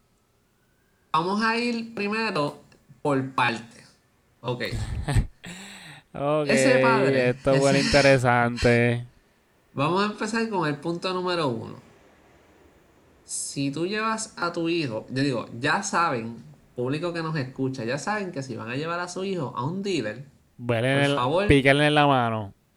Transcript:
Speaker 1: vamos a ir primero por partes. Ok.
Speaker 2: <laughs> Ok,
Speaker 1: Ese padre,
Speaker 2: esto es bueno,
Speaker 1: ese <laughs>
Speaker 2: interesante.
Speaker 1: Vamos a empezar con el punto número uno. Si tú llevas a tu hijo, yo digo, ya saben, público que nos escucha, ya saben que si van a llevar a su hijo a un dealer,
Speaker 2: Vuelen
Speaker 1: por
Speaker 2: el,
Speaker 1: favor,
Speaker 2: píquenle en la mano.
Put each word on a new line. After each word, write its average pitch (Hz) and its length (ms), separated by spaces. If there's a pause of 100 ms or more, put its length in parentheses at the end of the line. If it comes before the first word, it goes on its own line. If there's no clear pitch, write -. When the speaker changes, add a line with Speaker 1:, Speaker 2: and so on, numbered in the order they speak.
(1120)
Speaker 1:
vamos 185 320
a 226 140
ir 233 380
primero 202 680 (400)
por 135 320
partes. 120 540 (540)
Ok. 123 240
Speaker 2:
<laughs> 95 80 (1500)
Ok, 147 300
Speaker 1:
Ese 135 300
padre, 131 500
Speaker 2:
esto 131 240
es 135 60
bueno, 139 180
Speaker 1:
ese 135 80
<laughs> - 0
Speaker 2:
interesante. 120 1200 (680)
Speaker 1:
Vamos 160 260
a 208 120
empezar 226 360
con 180 180
el 147 100
punto 170 360
número 180 360
uno. 107 260 (1500)
Si - 480
tú 160 140
llevas 220 500
a 170 160
tu 170 160
hijo, 143 440
yo 131 100
digo, 131 260 (120)
ya 156 240
saben, 127 540 (380)
público 156 380
que 165 80
nos 160 140
escucha, 131 500
ya 127 140
saben 202 320
que 139 100
si 127 140
van 110 160
a 127 40
llevar 165 240
a 180 100
su 190 160
hijo 175 300
a 120 80
un 185 200
dealer, 131 420 (320)
Speaker 2:
Vuelen 120 380
Speaker 1:
por 143 80
Speaker 2:
el, 143 120
Speaker 1:
favor, 156 320
Speaker 2:
píquenle 139 400
en 147 60
la 147 140
mano. 113 460 (240)